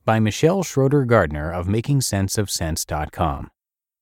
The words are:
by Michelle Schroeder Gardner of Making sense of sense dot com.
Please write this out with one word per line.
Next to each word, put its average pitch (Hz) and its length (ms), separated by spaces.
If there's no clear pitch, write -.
by 110 120
Michelle 151 440
Schroeder 139 420
Gardner 82 480
of 87 160
Making 117 320
sense 98 380
of 104 100
sense 82 380
dot 76 260
com. 76 380